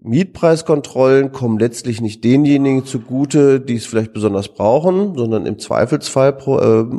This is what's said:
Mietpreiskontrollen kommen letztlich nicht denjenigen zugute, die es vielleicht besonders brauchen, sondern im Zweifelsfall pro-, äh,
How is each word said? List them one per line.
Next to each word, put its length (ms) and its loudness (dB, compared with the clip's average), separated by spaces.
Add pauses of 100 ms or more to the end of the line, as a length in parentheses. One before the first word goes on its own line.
Mietpreiskontrollen 1300 0
kommen 260 -2
letztlich 420 -4
nicht 220 -8
denjenigen 640 2
zugute, 760 0
die 140 -4
es 100 -6
vielleicht 280 -4
besonders 340 -2
brauchen, 680 0
sondern 280 -2
im 140 -6
Zweifelsfall 760 -2
pro-, 260 -2
äh, 240 2 (140)